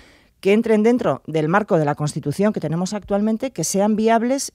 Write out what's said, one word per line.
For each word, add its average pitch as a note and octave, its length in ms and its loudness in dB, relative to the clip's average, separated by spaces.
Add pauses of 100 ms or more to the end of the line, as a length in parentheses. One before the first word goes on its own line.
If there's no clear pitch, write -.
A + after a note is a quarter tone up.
(400)
que F#3+ 120 2
entren G#3+ 320 2
dentro A3 420 2
del D#3 220 -2
marco G3+ 300 2
de D#3 80 2
la - 100 0
Constitución D3+ 560 -2
que - 80 -4
tenemos E3 340 -4
actualmente, G#3+ 580 -2
que E3 120 -6
sean G3+ 320 0
viables A3+ 600 0